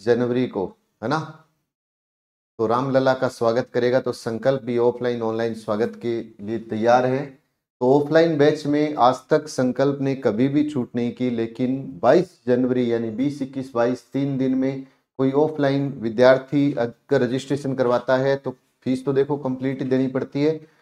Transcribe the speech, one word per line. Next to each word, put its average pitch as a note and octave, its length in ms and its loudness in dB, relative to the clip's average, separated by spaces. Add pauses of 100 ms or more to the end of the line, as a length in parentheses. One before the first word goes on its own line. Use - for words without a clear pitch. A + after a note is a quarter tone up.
जनवरी A#2+ 420 2
को, G2 180 -6 (360)
है A2 80 -6
ना, D#3 100 0 (1400)
तो A2+ 80 0
रामलला C3 460 2
का C3 160 -2
स्वागत A#2+ 440 0
करेगा, B2 260 2
तो B2 120 -4
संकल्प A#2 520 -4
भी A#2+ 160 -2
ऑफलाइन A#2+ 420 0
ऑनलाइन A2+ 340 -2
स्वागत A2 460 -4
के A#2 180 -4 (220)
लिए G#2+ 200 -6
तैयार A2+ 440 2
है। C3 200 -2
तो - 720 -2
ऑफलाइन D#3 420 4
बैच D3 300 4
में D3+ 280 0
आज B2 340 2
तक D3+ 200 2
संकल्प C#3 520 0
ने C3+ 160 0
कभी A#2+ 320 0
भी D3 200 0
छूट A#2+ 260 -6
नहीं A#2+ 180 -2
की, B2+ 180 -4
लेकिन B2+ 680 -6
बाईस D3 480 2
जनवरी B2 440 0
यानी A#2 200 -2
बीस, C3+ 300 -4
इक्कीस, C3+ 340 -8
बाईस A#2+ 380 0
तीन C#3 240 -2
दिन C3 180 0
में C3+ 320 -4 (320)
कोई C3+ 140 2
ऑफलाइन C#3+ 600 0
विद्यार्थी B2+ 800 4
अगर A#2+ 480 -2
रजिस्ट्रेशन C3+ 540 -2
करवाता B2 420 2
है C3+ 200 2
तो C3 140 -8 (340)
फीस B2+ 200 -2
तो C#3+ 80 0
देखो C#3 240 2
कंप्लीट C3 460 -4
देनी C3 240 2
पड़ती B2+ 360 -4
है, D3+ 100 2 (280)